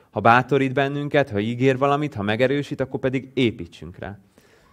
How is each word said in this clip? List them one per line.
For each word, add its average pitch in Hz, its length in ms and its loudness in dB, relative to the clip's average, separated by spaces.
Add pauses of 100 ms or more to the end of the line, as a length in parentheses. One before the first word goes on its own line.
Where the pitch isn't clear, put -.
Ha - 100 -6
bátorít 127 540 4
bennünket, 143 560 -2
ha 104 100 -4
ígér 120 380 0
valamit, 143 360 0
ha 104 100 -6
megerősít, 131 580 0
akkor 131 180 -4
pedig 135 340 -4
építsünk 92 640 -4
rá. 101 200 -12 (560)